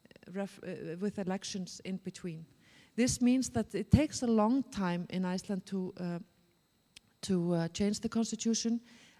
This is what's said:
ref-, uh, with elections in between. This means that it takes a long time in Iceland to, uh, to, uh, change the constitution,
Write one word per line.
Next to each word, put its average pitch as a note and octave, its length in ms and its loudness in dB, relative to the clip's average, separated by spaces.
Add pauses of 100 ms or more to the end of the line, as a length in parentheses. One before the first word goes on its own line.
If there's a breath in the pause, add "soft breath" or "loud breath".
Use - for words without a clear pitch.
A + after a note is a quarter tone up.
(320)
ref-, G3 300 -6
uh, E3 380 -8
with G3+ 180 -2
elections F#3 680 -6
in F#3+ 140 -6
between. E3 480 -10 (480 loud breath)
This B3 260 2
means B3 300 4
that A3 240 -2
it - 160 -4
takes D4+ 320 4
a B3+ 40 0
long A3+ 440 6
time F3+ 400 -2
in F#3 140 -2
Iceland F#3 420 -4
to, F#3 320 -4
uh, F3 200 -6 (1040)
to, F3 320 2
uh, E3 140 2
change G#3 320 0
the A3+ 80 -4
constitution, A3+ 720 0 (400 loud breath)